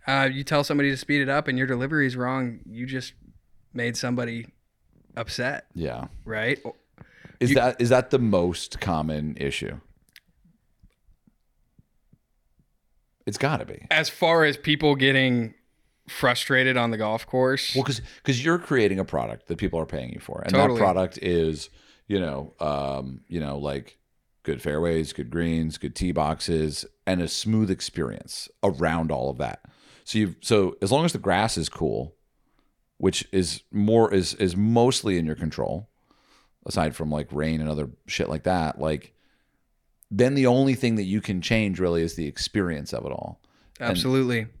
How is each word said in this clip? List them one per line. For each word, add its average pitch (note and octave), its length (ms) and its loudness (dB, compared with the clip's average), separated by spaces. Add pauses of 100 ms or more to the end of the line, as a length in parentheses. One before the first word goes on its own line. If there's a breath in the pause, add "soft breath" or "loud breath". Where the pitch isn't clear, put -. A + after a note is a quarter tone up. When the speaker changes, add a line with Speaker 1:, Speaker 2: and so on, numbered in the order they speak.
Speaker 1:
Uh, C3+ 260 2
you C3+ 120 -6
tell D3 200 2
somebody C#3+ 260 2
to C3+ 60 -2
speed C#3+ 240 0
it C3+ 80 0
up D3 200 0
and B2+ 100 0
your C3 80 0
delivery C3+ 400 0
is B2 100 -2
wrong, B2 480 -2
you A#2 220 -12
just C3 260 -8 (640)
made A#2+ 220 -2
somebody A#2+ 500 -4 (680)
upset. B2 580 -6
Speaker 2:
Yeah. B1+ 320 -6 (180)
Speaker 1:
Right? A2 400 -4
O- A2+ 120 -12 (640 loud breath)
Speaker 2:
Is B2 100 4
Speaker 1:
you C#3 60 4
Speaker 2:
that, B2 240 2
is A#2+ 80 4
that B2+ 220 4
the C3+ 80 4
most F#2 600 2
common D#2 580 -2
issue? C2+ 420 -4 (3500)
It's G#2 120 -6
gotta C#3 260 -2
be. - 260 -16
Speaker 1:
As D#3 180 2
far E3 360 4
as D3 120 2
people D3+ 380 2
getting C3 600 4 (540)
frustrated B2+ 680 2
on A#2 160 2
the A2 40 -4
golf G#2+ 300 -2
course? C3 480 0
Speaker 2:
Well, C3 100 2
'cause, A#2 160 -4 (220 loud breath)
'cause B2+ 220 0
you're E3 140 2
creating G#2+ 420 2
a F#2+ 40 0
product A#1 440 -6
that E2+ 100 -4
people E2+ 220 -2
are D2+ 60 -4
paying B1+ 260 -8
you - 80 -12
for. - 220 -12
And - 120 -4
Speaker 1:
Totally. C3 240 4
Speaker 2:
that A2 60 4
product F#2 360 2
is, D#2+ 480 0 (380 soft breath)
you G2 140 0
know, D2 400 -6
um, C#2 640 -4
you E2+ 140 -6
know, C#2+ 180 -6
like, C#2+ 400 -8 (460)
good C#2 180 -4
fairways, D#2+ 500 0
good C2+ 180 -10
greens, E2 460 -2
good - 200 -10
tee F#2 160 -2
boxes, D#2 720 -2 (180)
and F#2 160 0
a E2+ 60 0
smooth A2 420 0
experience - 800 -6 (140)
around E2 480 2
all C2+ 180 -2
of C2 100 -6
that. B1 260 -6 (400 soft breath)
So - 160 0
you've, F#2+ 200 0
so G2+ 400 2
as G2 120 0
long D3+ 120 2
as E3+ 80 2
the - 60 -4
grass F#2+ 400 2
is D#2 100 -2
cool, C2 460 -4 (840)
which - 340 0
is F#2 300 0 (100)
more, G#2+ 420 6
is, F2+ 200 2
is F2+ 220 0
mostly A2+ 600 2
in E2 80 0
your D#2 80 -2
control, D#2 560 -6 (760 soft breath)
aside D#2 300 -2
from, D2+ 160 -6
like, D2+ 220 -4
rain D#2 280 -2
and D2+ 80 -4
other D2 220 -4 (160)
shit - 220 -4
like D2+ 160 -6
that, F2+ 360 0
like, D#2 320 -4 (960)
then A#2+ 280 2
the C3+ 100 4
only C3 280 6
thing A#2 200 0
that G#2+ 80 0
you G2 180 0
can F#2+ 220 -4
change G#2 380 0
really E2+ 220 2
is E2 120 -2
the D#2+ 140 -4
experience E2 640 -4
of A#1 100 -6
it C#2 60 -6
all. - 300 -10 (400 soft breath)
And A#2+ 100 -4
Speaker 1:
Absolutely. B2 560 0 (140)